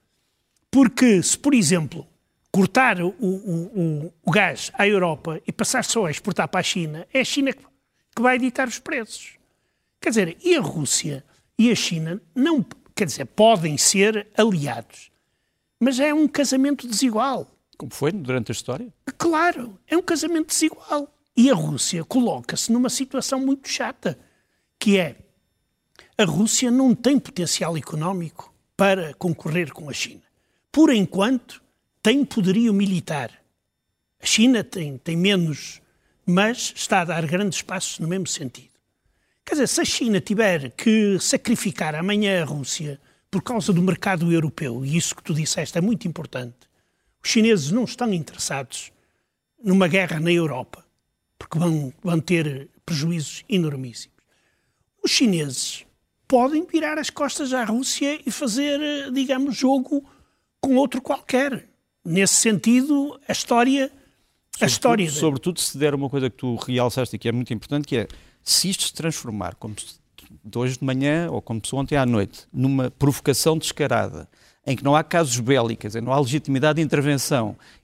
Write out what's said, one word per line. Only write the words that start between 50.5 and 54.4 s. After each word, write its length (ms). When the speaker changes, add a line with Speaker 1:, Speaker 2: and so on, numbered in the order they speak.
Speaker 1:
porque 200
vão, 340
vão 180
ter 480
prejuízos 640
enormíssimos. 680